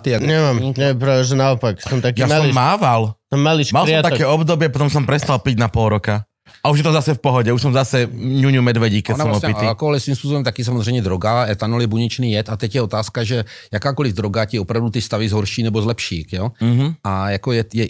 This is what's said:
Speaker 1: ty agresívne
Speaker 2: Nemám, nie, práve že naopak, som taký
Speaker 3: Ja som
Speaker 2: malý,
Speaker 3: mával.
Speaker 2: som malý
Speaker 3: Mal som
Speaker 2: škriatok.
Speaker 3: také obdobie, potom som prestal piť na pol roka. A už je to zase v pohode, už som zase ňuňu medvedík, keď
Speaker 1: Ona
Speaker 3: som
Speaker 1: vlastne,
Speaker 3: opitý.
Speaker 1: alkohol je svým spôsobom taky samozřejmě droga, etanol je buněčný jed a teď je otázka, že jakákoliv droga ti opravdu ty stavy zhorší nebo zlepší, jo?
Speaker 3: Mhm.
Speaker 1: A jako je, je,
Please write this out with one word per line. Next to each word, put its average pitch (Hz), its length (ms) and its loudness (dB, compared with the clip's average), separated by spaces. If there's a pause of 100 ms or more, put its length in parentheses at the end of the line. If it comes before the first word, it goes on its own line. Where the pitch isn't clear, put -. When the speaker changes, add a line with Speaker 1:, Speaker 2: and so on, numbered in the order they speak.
Speaker 1:
ty 123 160 0
agresívne 151 240 0
Speaker 2:
Nemám, 135 160 2 (160)
nie, 135 240 0
práve 131 240 2
že 131 160 0
naopak, 127 480 2
som 131 160 -2
taký 123 240 0
Speaker 3:
Ja 147 80 2
som 156 80 4
Speaker 2:
malý, 151 80 2
Speaker 3:
mával. 135 520 2 (280)
Speaker 2:
som 139 160 0
malý 156 240 2
Speaker 3:
Mal 151 160 2
som 156 80 2
Speaker 2:
škriatok. 160 160 2
Speaker 3:
také 139 160 2
obdobie, 160 480 2
potom 143 160 0
som 143 160 2
prestal 143 320 0
piť 135 240 -2
na 113 80 2
pol 110 240 2
roka. 104 320 -2 (380)
A 151 80 2
už 147 80 4
je 151 80 0
to 156 80 2
zase 151 180 0
v 123 60 -2
pohode, 123 320 2
už 120 100 2
som 131 140 2
zase 123 360 0
ňuňu 131 520 2
medvedík, 113 480 2
keď - 80 0
Speaker 1:
Ona - 40 0
Speaker 3:
som 113 120 0
Speaker 1:
vlastne, 104 160 0
Speaker 3:
opitý. 107 160 0
Speaker 1:
alkohol 147 320 0
je 135 100 -4
svým 139 60 0
spôsobom 143 280 -2
taky 123 200 -4
samozřejmě 120 380 0
droga, 107 460 0
etanol 110 340 -2
je 117 60 0
buněčný 113 440 -2
jed 104 180 -2
a 110 60 -6
teď 104 200 -6
je 131 60 0
otázka, 110 420 -4
že 113 220 -2 (260)
jakákoliv 131 440 -2
droga 104 300 -2
ti 110 140 -4
opravdu 113 300 -2
ty 113 120 -2
stavy 107 280 -2
zhorší 104 340 -2
nebo 110 180 0
zlepší, 104 500 -4
jo? 98 200 -6 (100)
Speaker 3:
Mhm. 123 320 2 (100)
Speaker 1:
A 98 260 -2
jako 101 220 -2
je, 117 120 0 (100)
je, 110 160 0